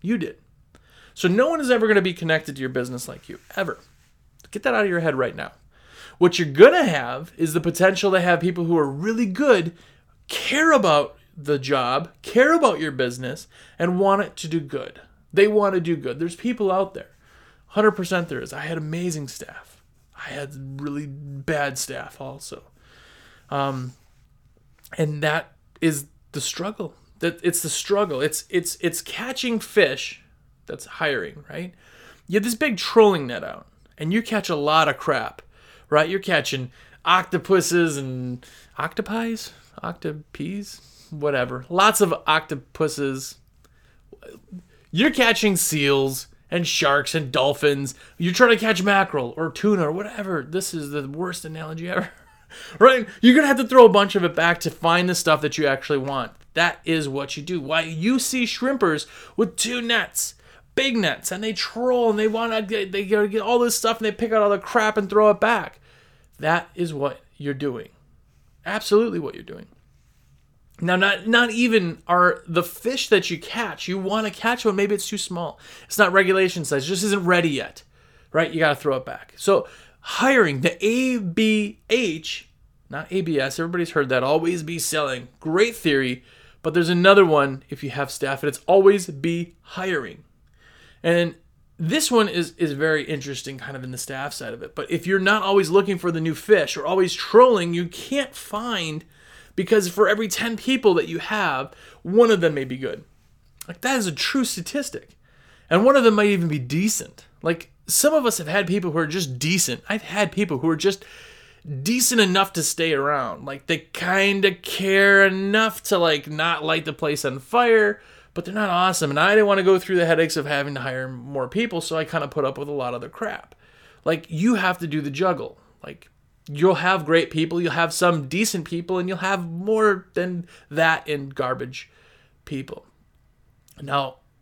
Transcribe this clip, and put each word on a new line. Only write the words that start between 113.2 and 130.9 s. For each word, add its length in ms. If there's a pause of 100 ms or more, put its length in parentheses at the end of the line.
Like, 220
they 120 (140)
kinda 600
care 720
enough 580
to, 140
like, 300
not 360
light 200
the 80
place 320
on 140
fire, 640 (320)
but 120
they're 100
not 160
awesome. 400
And 100
I 140
didn't 120
wanna 160
go 160
through 180
the 100
headaches 300
of 100
having 280
to 60
hire 280
more 400
people, 320
so 180
I 60
kinda 240
put 160
up 120
with 120
a 40
lot 220
of 60
the 80
crap. 460 (500)
Like, 260
you 240
have 240
to 80
do 160
the 80
juggle. 480 (260)
Like, 240 (400)
you'll 280
have 280
great 260
people, 300
you'll 120
have 200
some 360
decent 360
people, 340
and 100
you'll 100
have 300
more 640
than 320 (240)
that 360